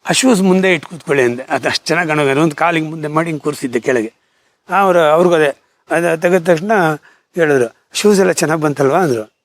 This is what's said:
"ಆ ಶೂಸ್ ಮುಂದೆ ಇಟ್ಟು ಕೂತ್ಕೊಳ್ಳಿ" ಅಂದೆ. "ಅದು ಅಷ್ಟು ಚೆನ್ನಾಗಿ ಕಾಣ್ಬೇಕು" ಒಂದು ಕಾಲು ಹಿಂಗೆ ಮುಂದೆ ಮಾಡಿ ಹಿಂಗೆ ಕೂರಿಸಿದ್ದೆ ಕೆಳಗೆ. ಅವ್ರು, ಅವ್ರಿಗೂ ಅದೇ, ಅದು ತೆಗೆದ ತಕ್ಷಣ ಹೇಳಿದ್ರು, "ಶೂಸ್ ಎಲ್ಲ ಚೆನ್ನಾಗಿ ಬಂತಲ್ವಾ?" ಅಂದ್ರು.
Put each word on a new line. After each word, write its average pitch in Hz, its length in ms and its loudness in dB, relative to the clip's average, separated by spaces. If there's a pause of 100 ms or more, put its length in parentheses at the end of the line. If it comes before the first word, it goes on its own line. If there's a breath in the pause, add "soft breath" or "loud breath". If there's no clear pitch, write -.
(100)
"ಆ - 20 0
ಶೂಸ್ 240 300 2
ಮುಂದೆ 185 320 2
ಇಟ್ಟು 151 140 -6
ಕೂತ್ಕೊಳ್ಳಿ" 139 360 -2
ಅಂದೆ. 120 180 -2
"ಅದು 135 260 -4
ಅಷ್ಟು - 180 -6
ಚೆನ್ನಾಗಿ 165 220 -2
ಕಾಣ್ಬೇಕು" 147 320 0
ಒಂದು 160 160 0
ಕಾಲು 165 200 0
ಹಿಂಗೆ 156 140 -4
ಮುಂದೆ 156 180 -10
ಮಾಡಿ 156 180 -2
ಹಿಂಗೆ 156 140 -6
ಕೂರಿಸಿದ್ದೆ 131 400 -6
ಕೆಳಗೆ. 117 320 -2 (580)
ಅವ್ರು, 185 280 2
ಅವ್ರಿಗೂ 165 360 4
ಅದೇ, 151 220 0 (340)
ಅದು 165 300 -2
ತೆಗೆದ 180 300 0
ತಕ್ಷಣ 175 220 0 (640 soft breath)
ಹೇಳಿದ್ರು, 143 420 0 (160)
"ಶೂಸ್ 208 280 2
ಎಲ್ಲ 185 120 2
ಚೆನ್ನಾಗಿ 160 280 -2
ಬಂತಲ್ವಾ?" 147 380 0
ಅಂದ್ರು. 135 240 0 (220)